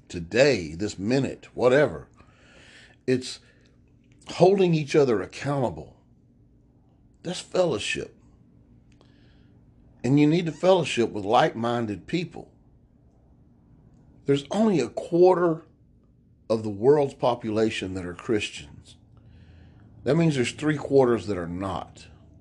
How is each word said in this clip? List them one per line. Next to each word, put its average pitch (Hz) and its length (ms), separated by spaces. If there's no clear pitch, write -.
today, 90 680
this 101 240
minute, 113 560
whatever. 120 520
It's 127 320
holding 185 460
each 151 200
other 127 280
accountable. 123 760
That's 175 160
fellowship. - 760
And 135 160
you 147 80
need 170 180
to 160 60
fellowship 165 580
with 101 160
like-minded 117 800
people. - 480
There's 139 240
only 202 280
a 117 100
quarter 175 760
of 113 100
the 107 80
world's 131 460
population 110 800
that 90 100
are 87 80
Christians. - 840
That 131 120
means 165 200
there's 120 160
three 151 260
quarters 120 480
that 98 120
are 87 100
not. 90 600